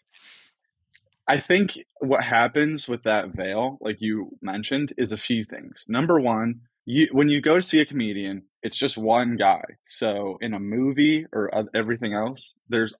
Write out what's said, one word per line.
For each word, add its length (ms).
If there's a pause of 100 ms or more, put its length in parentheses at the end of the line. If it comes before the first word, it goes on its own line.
(1300)
I 140
think 380 (220)
what 220
happens 640
with 180
that 260
veil, 500
like 200
you 420
mentioned, 560
is 140
a 40
few 280
things. 440
Number 320
one, 400 (240)
you, 280
when 180
you 100
go 160
to 60
see 180
a 60
comedian, 560 (200)
it's 140
just 220
one 380
guy. 260 (240)
So 560
in 100
a 80
movie 720
or 220
oth-, 200
everything 380
else, 420 (140)
there's 320